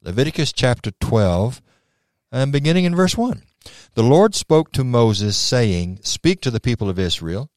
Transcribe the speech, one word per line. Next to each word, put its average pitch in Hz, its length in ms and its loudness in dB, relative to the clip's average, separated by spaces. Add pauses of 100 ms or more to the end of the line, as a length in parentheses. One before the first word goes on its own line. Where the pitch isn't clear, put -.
Leviticus 135 480 -2
chapter 123 480 -2
twelve, 104 640 0 (680)
and 135 200 -2
beginning 156 340 2
in 170 100 0
verse 185 200 2
one. 240 280 -2 (500)
"The 113 100 0
Lord 175 300 6
spoke - 400 0
to 135 100 0
Moses, 110 540 2
saying, 95 640 -2
'Speak - 400 -2
to 131 100 -4
the 113 80 -4
people 113 300 -4
of 90 80 -4
Israel 92 580 -6